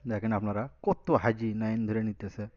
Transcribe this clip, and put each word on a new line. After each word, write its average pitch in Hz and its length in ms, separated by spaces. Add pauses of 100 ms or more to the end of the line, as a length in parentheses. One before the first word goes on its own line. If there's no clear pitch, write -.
(120)
দেখেন 107 280
আপনারা 104 240 (240)
কত - 200 (160)
হাজি 113 260 (120)
লাইন 110 260
ধরে 110 220
নিতেছে 104 340 (140)